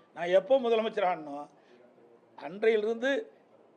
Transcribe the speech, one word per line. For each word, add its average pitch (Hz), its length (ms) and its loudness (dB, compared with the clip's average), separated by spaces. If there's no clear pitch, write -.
நான் 175 240 -2
எப்போ 190 160 2
முதலமைச்சர் 220 440 0
ஆனோ 156 260 -6
அன்றையிலிருந்து 226 680 0